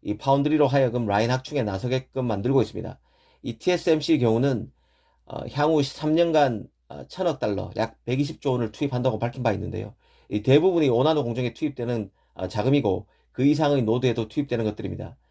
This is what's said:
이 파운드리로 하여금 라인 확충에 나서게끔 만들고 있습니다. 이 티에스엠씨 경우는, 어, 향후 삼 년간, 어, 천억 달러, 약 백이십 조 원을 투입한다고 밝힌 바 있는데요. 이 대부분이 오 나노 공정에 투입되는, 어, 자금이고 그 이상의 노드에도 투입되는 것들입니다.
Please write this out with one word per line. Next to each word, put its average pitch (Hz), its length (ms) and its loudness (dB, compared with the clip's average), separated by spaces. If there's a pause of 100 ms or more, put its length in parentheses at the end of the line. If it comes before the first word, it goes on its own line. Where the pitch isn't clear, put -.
이 104 140 -4
파운드리로 143 500 2
하여금 123 400 2
라인 104 240 2
확충에 131 320 -2
나서게끔 123 640 -2
만들고 117 360 2
있습니다. 90 380 -6 (420)
이 - 160 -8
티에스엠씨 165 600 2
경우는, 120 540 2 (540)
어, - 260 -10
향후 151 300 2
삼 151 320 -2
년간, 151 520 2 (220)
어, - 180 -14
천억 175 320 -4
달러, 98 380 -4
약 110 280 -4
백이십 131 360 -2
조 135 120 0
원을 120 200 -2
투입한다고 123 460 -2
밝힌 123 240 -6
바 117 100 2
있는데요. 95 420 -6 (340)
이 107 140 -2
대부분이 160 460 4
오 123 160 4
나노 151 200 2
공정에 120 300 -4
투입되는, 120 560 -4 (240)
어, 92 120 -6
자금이고 107 600 0 (240)
그 127 120 -2
이상의 143 380 2
노드에도 117 460 0
투입되는 123 360 -4
것들입니다. 95 520 -6 (140)